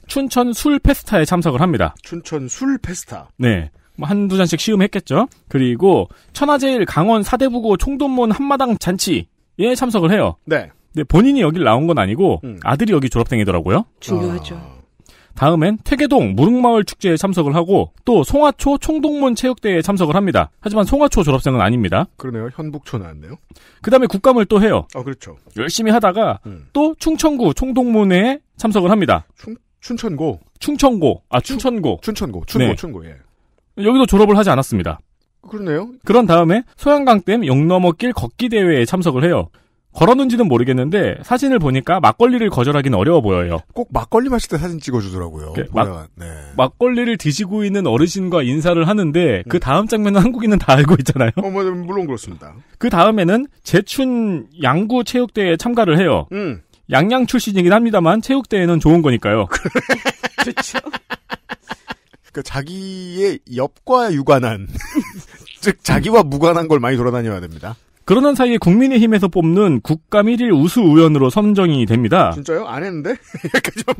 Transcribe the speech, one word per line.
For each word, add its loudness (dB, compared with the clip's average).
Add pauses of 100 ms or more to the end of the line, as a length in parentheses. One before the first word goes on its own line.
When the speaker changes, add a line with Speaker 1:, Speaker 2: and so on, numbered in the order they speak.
Speaker 1:
춘천 -2
술 0
페스타에 0
참석을 -2
합니다. 0
Speaker 2:
춘천 -10
술 -4
페스타. -12
Speaker 1:
네. 0 (260)
뭐 -8
한두 -2
잔씩 0
시음했겠죠. 0 (200)
그리고 2 (260)
천하제일 0
강원 0
사대부고 0
총동문 -2
한마당 -2
잔치에 -4 (500)
참석을 0
해요. 0 (100)
Speaker 2:
네. -4 (240)
Speaker 1:
근데 -4
본인이 4
여길 0
나온 2
건 0
아니고 0
Speaker 2:
음. -14
Speaker 1:
아들이 0
여기 0
졸업생이더라고요. 0 (140)
Speaker 3:
중요하죠. -6
Speaker 2:
아. -20 (600)
Speaker 1:
다음엔 2
퇴계동 2
무릉마을 2
축제에 -2
참석을 0
하고 0 (120)
또 4
송화초 0
총동문 -2
체육대회에 -2
참석을 0
합니다. 0 (100)
하지만 -2
송화초 2
졸업생은 0
아닙니다. 0 (100)
Speaker 2:
그러네요. -10
현북초 -12
나왔네요. -14 (480)
Speaker 1:
그다음에 0
국감을 0
또 2
해요. -2
Speaker 2:
어, -12
그렇죠. -16 (200)
Speaker 1:
열심히 -4
하다가 0
Speaker 2:
음. -18
Speaker 1:
또 0
충청구 -2
총동문회에 0 (180)
참석을 0
합니다. 2 (100)
Speaker 2:
충-, -16 (240)
춘천고? -6 (200)
Speaker 1:
충청고. 0
아, 0
Speaker 2:
충-, -8
Speaker 1:
춘천고. -2
Speaker 2:
춘천고. -8
춘고, 0
Speaker 1:
네. -2
Speaker 2:
춘고, -14
예. -20 (600)
Speaker 1:
여기도 2
졸업을 4
하지 2
않았습니다. -2 (480)
Speaker 2:
그러네요. -6 (140)
Speaker 1:
그런 4
다음에 4 (140)
소양강댐 2
용너머길 2
걷기 -6
대회에 2
참석을 -2
해요. 0 (440)
걸었는지는 4
모르겠는데 0
사진을 0
보니까 0
막걸리를 2
거절하기는 0
어려워 4
보여요. -2 (140)
Speaker 2:
꼭 -8
막걸리 -2
마실 -2
때 -4
사진 -6
찍어주더라고요. -6
Speaker 1:
네, -6 (100)
막-, 0
Speaker 2:
보다가, -12
네. -18 (300)
Speaker 1:
막걸리를 0
드시고 -4
있는 -2
어르신과 0
인사를 0
하는데 0
그 -2
Speaker 2:
음. 2
Speaker 1:
다음 0
장면은 0
한국인은 2
다 4
알고 4
있잖아요. 0
Speaker 2:
어, -4
뭐, -4
물론 -6
그렇습니다. -12 (240)
Speaker 1:
그 -2
다음에는 2 (160)
제춘 -2 (140)
양구 0
체육대회에 -2
참가를 0
해요. 0
Speaker 2:
음. -8 (300)
Speaker 1:
양양 2
출신이긴 0
합니다만 2
체육대회는 0
좋은 6
거니까요. 0 (500)
Speaker 2:
<laughs> -6
Speaker 3:
좋죠. -8 (1600)
Speaker 2:
그 -10
자기의 -6 (160)
엽과 -2
유관한, 0 (460)
<laughs> -20
즉 -2
자기와 2
무관한 0
걸 4
많이 0
돌아다녀야 -2
됩니다. -14 (300)
Speaker 1:
그러는 4
사이에 2
국민의힘에서 4
뽑는 2
국감 0
일 0
우수 2
의원으로 6
선정이 2
됩니다. 2
Speaker 2:
진짜요? -6
안 -10
했는데? -8
<laughs> -10
여기까지만 -4